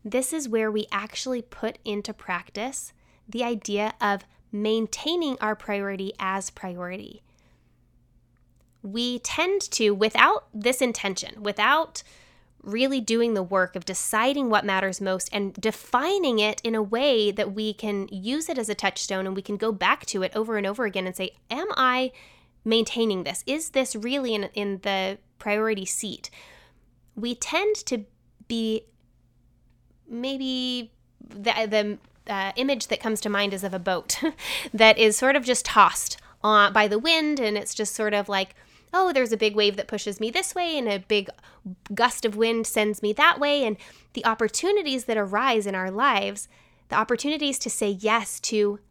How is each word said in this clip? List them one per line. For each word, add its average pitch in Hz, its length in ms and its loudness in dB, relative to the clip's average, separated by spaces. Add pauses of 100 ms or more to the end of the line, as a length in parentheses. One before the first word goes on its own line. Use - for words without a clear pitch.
This 247 280 -2
is 302 160 -4
where 220 240 0
we 208 200 -2
actually 220 500 -6
put - 420 -8
into 208 300 -6
practice - 800 -8 (340)
the 226 160 -4
idea 214 560 -2
of 202 260 0 (260)
maintaining 226 880 -2
our 214 160 -2
priority 196 640 -6
as 190 300 -4
priority. 180 720 -12 (1600)
We 240 380 -4
tend 370 420 0 (100)
to, 214 200 4
without 208 640 4
this 240 280 0
intention, 214 600 -4
without 240 600 0 (580)
really 262 380 0
doing 226 340 2
the 196 100 0
work 185 320 0
of 180 100 -8
deciding 240 640 0
what 208 160 4
matters 190 340 0
most 190 320 -2
and 202 220 -4
defining 262 840 0
it 214 240 0
in 226 120 -2
a 220 80 0
way 226 480 2
that 208 220 -2
we 214 200 -4
can 202 380 -4
use 240 380 -4
it 294 80 -2
as 220 100 -4
a 208 80 -2
touchstone 190 500 -6
and 190 100 -6
we 196 60 -6
can 208 140 -6
go 220 160 -2
back 202 340 0
to 190 160 -4
it 185 140 -4
over 220 220 -2
and 202 100 -2
over 214 180 -4
again 185 220 -4
and 185 80 -8
say, 190 160 -6 (180)
"Am 302 220 -6
I 254 400 0 (540)
maintaining 220 580 0
this? - 220 -6
Is 302 240 -4
this 262 260 0
really 247 380 -2
in, 208 200 -2
in 202 300 -4
the 196 340 -2 (220)
priority 214 460 -2
seat?" - 440 -8 (840)
We 233 200 -4
tend 403 400 0 (120)
to 220 180 -4 (420)
be, 220 360 -2 (1200)
maybe 254 840 -4 (280)
the, 202 320 -2 (160)
the, 208 300 2 (320)
uh, 196 260 -2
image 262 320 0
that 214 120 -2
comes 220 220 -2
to 208 80 -2
mind 202 240 2
is 190 100 -6
of 185 100 -4
a 190 60 -4
boat 180 420 -2 (260)
<laughs> - 260 -6
that 220 240 8
is 214 200 6
sort 269 180 4
of 269 80 2
just 240 220 0
tossed - 520 6 (260)
on 208 300 6
by 214 140 6
the 208 120 2
wind, 302 400 2
and 214 180 0
it's - 160 -6
just 208 220 -4
sort 214 180 0
of 202 160 0
like, 196 260 -2 (380)
"Oh, 370 180 4
there's 254 200 2
a 220 60 2
big 208 180 2
wave 208 220 4
that - 100 -6
pushes 202 320 -6
me 220 100 -2
this 370 240 -4
way 339 240 -2
and 240 100 -2
a 202 120 0
big 196 300 0 (640)
gust - 320 2
of 208 100 0
wind 226 320 2
sends 208 340 0
me 208 120 0
that 302 260 6
way." 285 240 2
And 214 140 0 (360)
the - 120 -8
opportunities 262 800 0
that 220 120 0
arise 208 480 2
in 196 100 -2
our 185 140 -2
lives, 202 580 0 (420)
the - 60 -4
opportunities 277 640 0
to 233 100 -6
say 208 200 0
yes 214 520 0
to 208 380 0 (120)